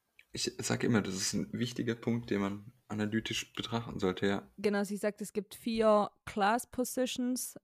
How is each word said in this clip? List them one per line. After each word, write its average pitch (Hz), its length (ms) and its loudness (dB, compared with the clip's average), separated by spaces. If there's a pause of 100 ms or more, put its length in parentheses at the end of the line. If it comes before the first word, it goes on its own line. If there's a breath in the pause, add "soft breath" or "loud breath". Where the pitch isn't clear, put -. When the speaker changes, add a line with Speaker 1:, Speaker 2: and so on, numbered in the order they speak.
(320)
Speaker 1:
Ich - 260 -4
sag 120 240 0
immer, 110 200 4
das 95 120 -2
ist - 200 -2
ein 85 180 -2
wichtiger 117 420 -2
Punkt, 117 360 -2
den 101 100 2
man 101 320 -4 (160)
analytisch 104 640 -2
betrachten 113 480 -6
sollte, 95 260 0
ja. 98 320 0
Speaker 2:
Genau, 202 260 0
sie 202 120 -6
sagt, 208 260 -4
es 196 100 -10
gibt 202 220 -6
vier 220 560 4 (160)
Class 214 440 2
Positions 254 920 -2